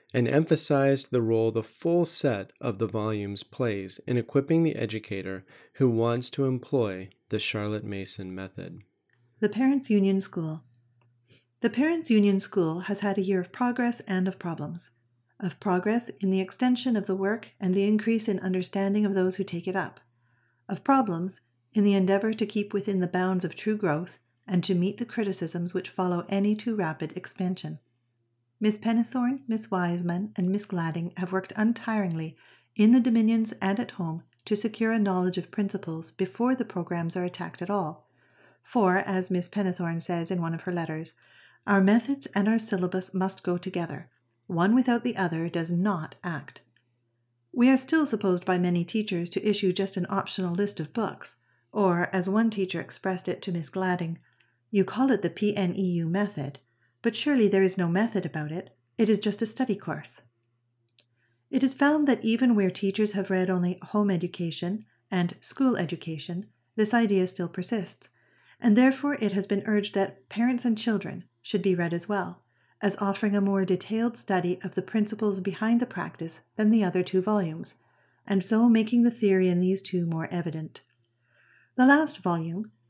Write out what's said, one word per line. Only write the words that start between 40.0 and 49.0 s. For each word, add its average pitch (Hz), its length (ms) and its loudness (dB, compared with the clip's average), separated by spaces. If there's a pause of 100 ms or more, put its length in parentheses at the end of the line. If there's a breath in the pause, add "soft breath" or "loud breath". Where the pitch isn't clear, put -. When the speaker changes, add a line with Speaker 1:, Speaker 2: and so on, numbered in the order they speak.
Speaker 2:
says 170 280 -4
in 170 120 -2
one 165 100 -2
of 160 100 -6
her 180 100 -4
letters, 160 420 -6 (520 soft breath)
"Our 196 140 4
methods 233 540 2
and 202 120 2
our 226 120 4
syllabus 185 560 -2
must 185 280 -2
go 175 140 0
together. 175 540 -6 (380)
One 185 260 2
without 240 280 4
the 247 140 -4
other 165 320 -2
does 165 240 -4
not 175 500 -2
act." 160 380 -10 (920)
We 247 160 6
are 269 80 6
still 320 260 2
supposed 190 400 0
by 180 140 0
many 175 260 2
teachers 180 460 -4